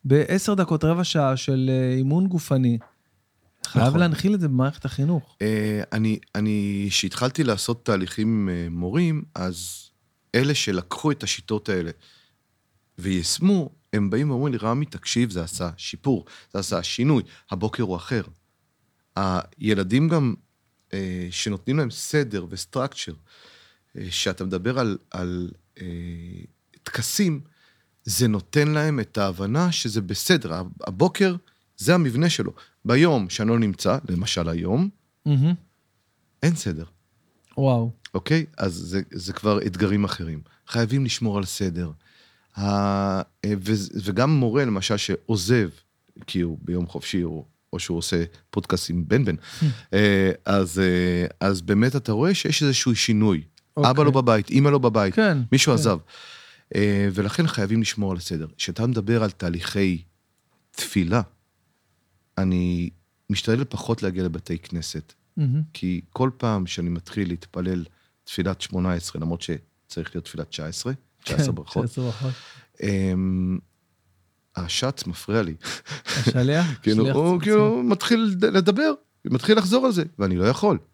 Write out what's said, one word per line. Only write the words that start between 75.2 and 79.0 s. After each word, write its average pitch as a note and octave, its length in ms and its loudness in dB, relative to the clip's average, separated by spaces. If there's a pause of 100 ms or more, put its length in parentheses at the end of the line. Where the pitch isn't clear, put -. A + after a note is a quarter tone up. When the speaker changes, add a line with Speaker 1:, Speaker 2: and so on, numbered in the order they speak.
Speaker 2:
לי. E2+ 120 -2 (520)
Speaker 1:
השליח? C3 680 2
Speaker 2:
<laughs> - 80 -10
כאילו, G#2+ 220 4
Speaker 1:
שליח C3+ 120 2
Speaker 2:
הוא D3 100 2
Speaker 1:
צמצום. F3+ 140 2
Speaker 2:
כאילו G#3+ 440 4
מתחיל A3+ 360 2
לד-, G#3 260 2
לדבר, G#3 480 4 (320)